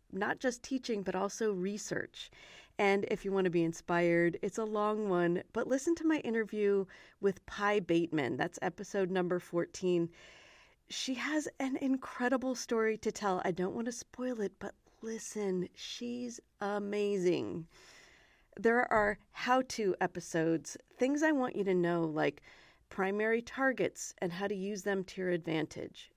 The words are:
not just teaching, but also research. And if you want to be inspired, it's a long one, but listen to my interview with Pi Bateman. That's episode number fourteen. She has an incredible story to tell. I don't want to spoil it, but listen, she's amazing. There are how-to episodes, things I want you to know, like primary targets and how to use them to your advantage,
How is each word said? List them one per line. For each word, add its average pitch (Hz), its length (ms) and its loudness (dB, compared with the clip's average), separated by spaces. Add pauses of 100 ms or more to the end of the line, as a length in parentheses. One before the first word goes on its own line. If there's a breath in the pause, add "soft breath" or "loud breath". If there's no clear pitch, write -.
(120)
not 202 280 -2
just 247 240 -2
teaching, 247 400 -4
but 180 100 -4
also 202 400 0
research. 190 800 -4 (480 loud breath)
And 196 320 4
if 208 120 -4
you 196 80 -2
want 190 140 2
to 180 60 2
be 170 120 4
inspired, 170 800 2
it's 196 160 -2
a 226 60 -2
long 214 440 0
one, 175 440 2
but 233 160 -2
listen 269 280 2
to 320 120 0
my 311 120 4
interview 208 640 2 (360 loud breath)
with 196 240 0
Pi 208 360 2
Bateman. 160 560 2
That's 160 240 -2
episode 185 500 -2
number 180 280 2
fourteen. 170 720 0 (800 loud breath)
She - 240 -4
has 285 340 -2 (120)
an 269 180 -2
incredible 254 800 0
story 220 420 0
to 220 140 -4
tell. 190 340 0
I 190 60 0
don't 180 220 -2
want 233 120 -4
to 240 60 -4
spoil 247 500 -6
it, 190 180 -2
but - 160 -10 (260)
listen, 208 720 -4
she's 240 680 -10 (180)
amazing. 202 1080 0 (920 loud breath)
There 233 320 2
are 208 260 4 (140)
how-to 247 680 2
episodes, 165 760 0 (240)
things 285 240 2
I 311 80 6
want 262 240 0
you 202 80 0
to 190 100 2
know, 170 280 4
like 151 400 0 (480 loud breath)
primary 214 520 0
targets - 760 -2
and 180 140 -2
how 190 140 -6
to 208 80 -2
use 196 300 -6
them 196 220 0
to - 160 -10
your 185 100 0
advantage, - 840 -4